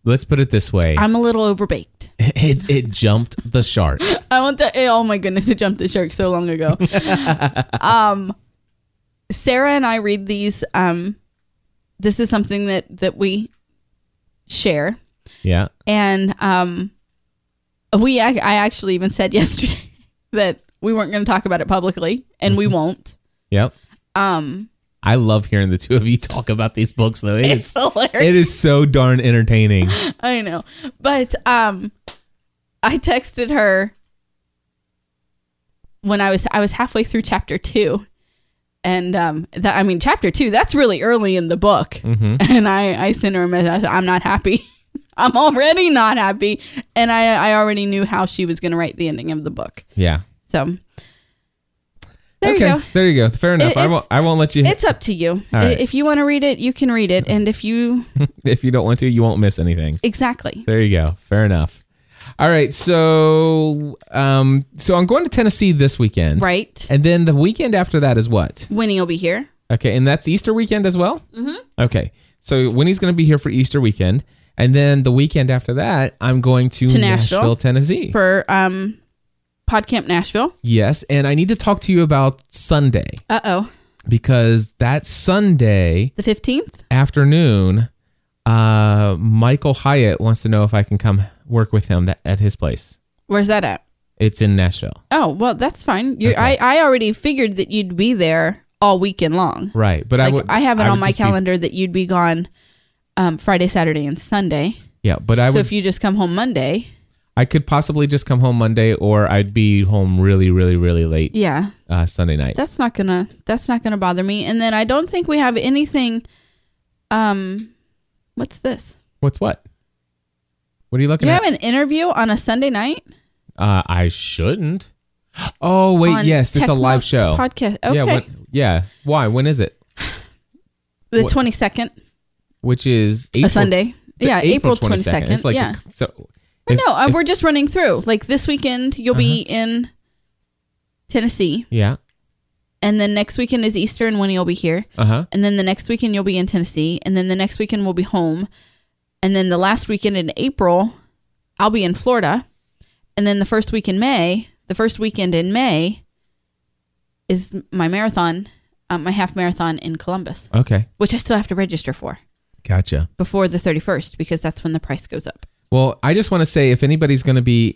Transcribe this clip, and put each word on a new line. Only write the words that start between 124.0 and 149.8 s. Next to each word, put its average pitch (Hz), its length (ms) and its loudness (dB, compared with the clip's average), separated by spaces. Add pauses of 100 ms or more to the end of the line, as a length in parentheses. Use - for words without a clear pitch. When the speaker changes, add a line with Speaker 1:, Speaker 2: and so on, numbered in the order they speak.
Speaker 1:
shouldn't. 156 840 -4 (680)
Oh, 190 380 4
wait, 170 160 4
Speaker 2:
On 156 120 2
Speaker 1:
yes, 147 300 2
it's 143 120 4
a 151 60 2
live 131 300 2
Speaker 2:
Techmont's - 20 -10
Speaker 1:
show. 95 300 2
Speaker 2:
podcast. 233 420 -2 (160)
Speaker 1:
Yeah, 147 80 2
Speaker 2:
Okay. 131 120 2
Speaker 1:
what, - 120 -2 (240)
yeah. 98 320 2 (220)
Why? 143 240 2
When 131 180 2
is 147 140 0
it? - 200 -4 (1300)
Speaker 2:
The 226 120 4
Speaker 1:
What? - 100 0
Speaker 2:
twenty-second. 233 580 -2 (720)
Speaker 1:
Which 123 240 -2
is 113 480 0
Speaker 2:
A 113 40 0
Speaker 1:
April, 139 120 4
Speaker 2:
Sunday. 202 440 0 (240)
Speaker 1:
it's 254 80 -6
Speaker 2:
Yeah, 233 120 2
April 175 160 2
Speaker 1:
April - 220 2
twenty-second. 95 520 -2
Speaker 2:
twenty-second. - 60 0
Speaker 1:
It's 113 100 -2
like, 120 100 0
Speaker 2:
Yeah. 107 200 -2 (160)
Speaker 1:
so - 220 -8 (540)
Speaker 2:
But 480 80 4
Speaker 1:
if, 539 120 2
Speaker 2:
no, 262 80 4
uh, 269 140 2
Speaker 1:
if 269 60 2
Speaker 2:
we're 330 100 2
just 349 180 -2
running 294 260 2
through. 294 380 0
Like, 220 200 0
this 269 200 -2
weekend, 269 520 -4
you'll 240 160 -2
be 233 340 0
Speaker 1:
Uh-huh. - 80 -4
Speaker 2:
in 233 340 -4 (1200)
Tennessee. 220 640 -2
Speaker 1:
Yeah. 104 260 0 (840)
Speaker 2:
And 208 180 0
then 208 140 0
next 208 240 -4
weekend 247 260 -2
is 214 120 -2
Easter 214 300 -2
and 214 140 -2
Winnie 190 180 0
will 180 60 -2
be 175 100 -2
here. 175 300 -4 (120)
Speaker 1:
Uh-huh. 113 360 0
Speaker 2:
And 202 100 0
then 202 140 0
the 196 60 0
next 190 260 -4
weekend 226 260 -2
you'll 196 100 -2
be 185 140 -2
in 185 80 -2
Tennessee. 170 560 -4
And 190 140 -2
then 185 120 -2
the 185 80 -2
next 190 220 -4
weekend 214 260 -4
we'll 185 100 -4
be 180 100 -2
home. 175 440 -4 (720)
And 190 120 0
then 190 140 0
the 175 100 0
last 196 300 -2